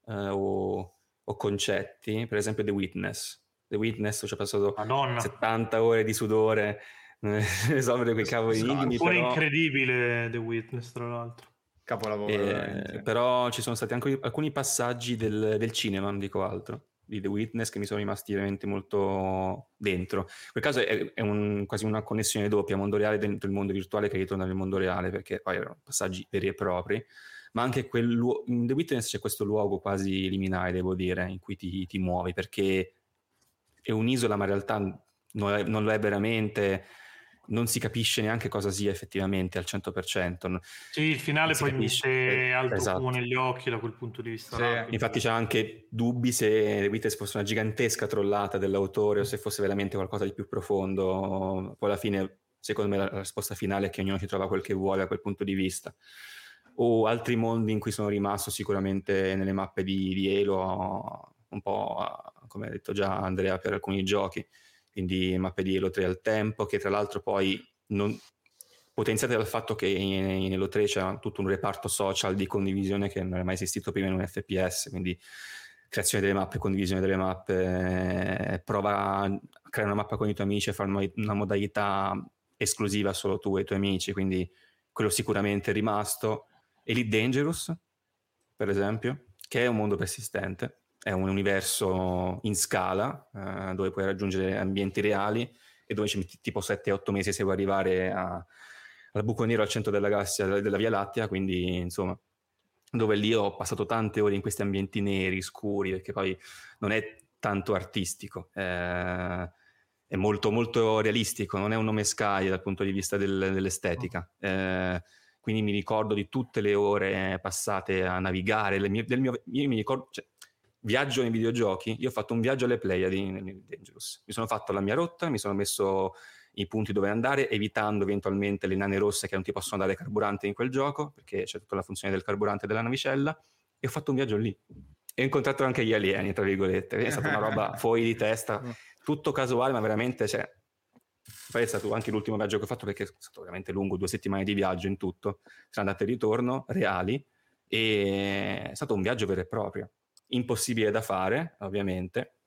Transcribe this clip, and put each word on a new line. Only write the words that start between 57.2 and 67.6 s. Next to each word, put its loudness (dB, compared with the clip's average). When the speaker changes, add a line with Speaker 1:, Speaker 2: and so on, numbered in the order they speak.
Speaker 1:
mondi 2
in 0
cui -2
sono -2
rimasto 0
sicuramente 0
nelle 0
mappe -2
di, 0
di 2
Halo, -2
un -8
po', -2
come -10
ha -8
detto -8
già 2
Andrea, 2
per -2
alcuni 0
giochi. 0
Quindi 0
mappe 0
di 2
Halo 2
tre 0
al 0
tempo, 0
che -2
tra -2
l'altro 0
poi 2